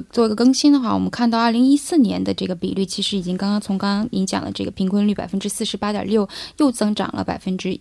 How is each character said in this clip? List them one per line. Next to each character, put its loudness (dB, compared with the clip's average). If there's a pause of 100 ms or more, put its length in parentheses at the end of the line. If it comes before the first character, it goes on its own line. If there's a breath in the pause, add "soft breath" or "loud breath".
(120)
做 2
一 0
个 -2
更 4
新 4
的 6
话， -2
我 2
们 0
看 0
到 2
二 2
零 4
一 6
四 0
年 4
的 -2
这 -4
个 -2
比 -4
率， 0
其 -6
实 -2
已 -2
经 -4
刚 -2
刚 0
从 -2
刚 0
刚 -2
您 0
讲 -2
的 -6
这 -6
个 -4
贫 -2
困 2
率 2
百 -6
分 -4
之 -4
四 -6
十 -6
八 -4
点 -4
六 2 (280 loud breath)
又 4
增 0
长 -4
了 -2
百 -4
分 -4
之 -4